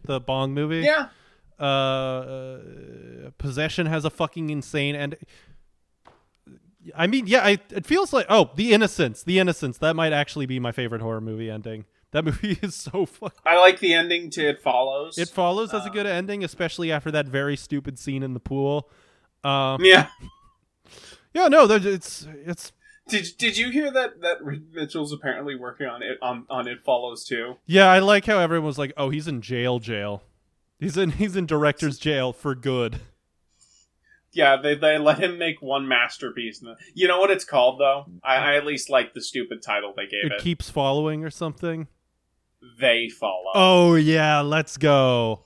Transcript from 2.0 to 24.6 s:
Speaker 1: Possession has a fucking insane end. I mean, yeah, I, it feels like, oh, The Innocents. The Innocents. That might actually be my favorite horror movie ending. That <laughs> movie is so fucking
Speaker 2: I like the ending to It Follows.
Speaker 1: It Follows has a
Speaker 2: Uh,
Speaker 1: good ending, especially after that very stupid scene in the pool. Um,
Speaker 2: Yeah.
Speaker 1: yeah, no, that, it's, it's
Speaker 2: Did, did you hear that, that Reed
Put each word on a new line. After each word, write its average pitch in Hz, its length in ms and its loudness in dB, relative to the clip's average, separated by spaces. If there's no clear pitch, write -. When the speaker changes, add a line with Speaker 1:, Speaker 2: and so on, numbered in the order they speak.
Speaker 1:
Possession 151 500 -4
has 156 180 -2
a 156 40 -2
fucking 160 400 -6
insane 147 460 -4
end. 143 220 -8
I 165 100 0
mean, 226 220 0
yeah, 214 180 4
I, 202 140 4
it - 160 -8
feels 359 260 0
like, 247 160 2
oh, 185 280 4
The 220 180 2
Innocents. 180 480 2
The 180 160 0
Innocents. 165 400 0
That 160 180 0
might 160 180 0
actually 147 340 -4
be 127 120 -6
my 123 120 -4
favorite 117 300 -6
horror 113 200 -6
movie 110 300 -8
ending. 107 340 -12
That 156 160 -2
<laughs> - 0 -
movie 190 380 -4
is 190 100 -6
so 180 320 -6
fucking - 400 -12
Speaker 2:
I 170 140 6
like 185 200 8
the 180 140 0
ending 170 380 -2
to 170 160 -6
It 147 160 -2
Follows. 135 560 -2
Speaker 1:
It 170 100 -4
Follows 190 420 -2
has 202 140 -6
a 208 40 -10
Speaker 2:
Uh, 185 40 -14
Speaker 1:
good 208 140 -4
ending, 196 360 -6
especially 165 480 -6
after 151 200 -4
that 151 160 -2
very 139 280 -2
stupid 135 440 -8
scene 135 240 -6
in 131 100 -6
the 123 60 -8
pool. 139 500 -4
Um, 139 400 -2
Speaker 2:
Yeah. 180 240 10
Speaker 1:
yeah, 349 140 6
no, 277 180 10
that, 208 180 4
it's, 185 420 -6
it's 170 280 -12
Speaker 2:
Did, 190 200 -4
did 220 200 -2
you 233 120 -2
hear 277 220 -2
that, 254 300 -2
that 165 220 -2
Reed 151 300 -12